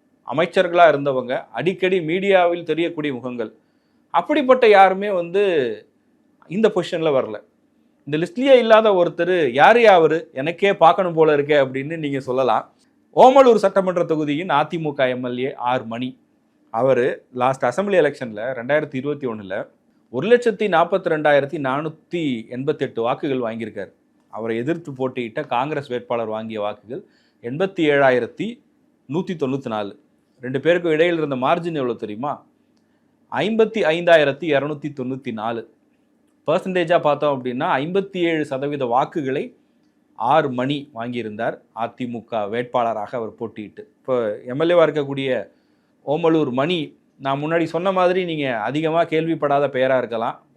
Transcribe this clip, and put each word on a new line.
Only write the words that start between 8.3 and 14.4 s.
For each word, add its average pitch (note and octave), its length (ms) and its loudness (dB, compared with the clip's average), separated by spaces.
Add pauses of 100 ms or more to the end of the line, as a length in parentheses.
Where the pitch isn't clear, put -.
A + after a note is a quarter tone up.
இல்லாத A3 340 6
ஒருத்தர், F3 600 0
"யாரு G#3+ 360 6
அவரு? E3 440 4
எனக்கே E3+ 440 -2
பார்க்கணும் E3+ 360 4
போல D#3 240 4
இருக்கே" C#3+ 220 0
அப்படின்னு C3+ 380 -2
நீங்க C#3+ 240 -6
சொல்லலாம். B2+ 440 0 (520)
ஓமலூர் C4 380 8
சட்டமன்ற F#3 500 2
தொகுதியின் D#3 440 -2